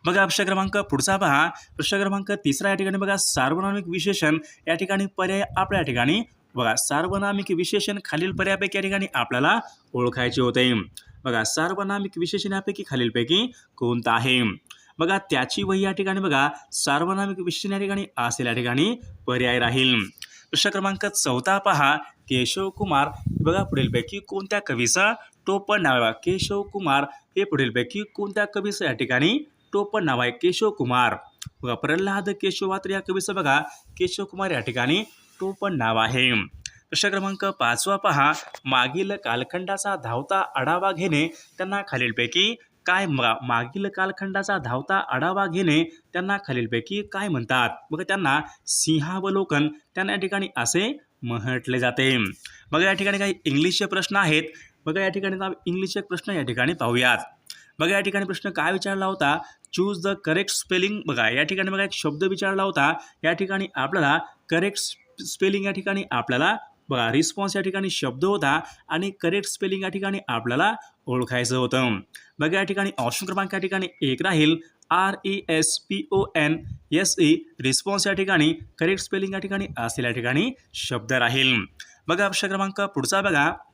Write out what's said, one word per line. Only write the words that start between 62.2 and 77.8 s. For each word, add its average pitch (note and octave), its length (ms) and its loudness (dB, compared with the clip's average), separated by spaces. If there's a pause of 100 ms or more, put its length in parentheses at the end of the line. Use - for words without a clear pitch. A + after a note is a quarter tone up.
विचारला F#3+ 400 0
होता, D#3+ 300 2 (300)
या E3 100 2
ठिकाणी F#3+ 420 -4
आपल्याला D3 440 2 (300)
करेक्ट F#3+ 280 0
स्प-, - 460 -10
स्पेलिंग G3 420 -2
या G3+ 60 -2
ठिकाणी G3 400 -4
आपल्याला C3+ 460 2 (320)
बघा A#2+ 220 0
रिस्पॉन्स F#3 440 0
या G3 60 0
ठिकाणी F#3+ 280 -4
शब्द C3+ 360 -2
होता D#3+ 340 2 (300)
आणि F3+ 220 -4
करेक्ट G3 380 -4
स्पेलिंग F#3+ 320 -4
या F#3+ 80 -6
ठिकाणी G3 380 -4
आपल्याला B2+ 480 0 (300)
ओळखायचं B2 520 -2
होतं. B2 420 2 (400)
बघा D#3+ 180 2
या G3 60 0
ठिकाणी G3 340 -2
ऑप्शन - 280 -2
क्रमांक G3 280 -4
या F#3+ 60 -4
ठिकाणी F#3+ 280 -2 (140)
एक C3 200 0
राहील, E3 360 4 (320)
आर F#3+ 260 4 (100)
ई G3 240 -2
एस D#3+ 300 2
पी - 320 -6
ओ G3 140 4 (100)
एन D#3 280 2 (280)
एस F#3 280 2
ई, D#3+ 160 6 (260)
रिस्पॉन्स F#3+ 460 0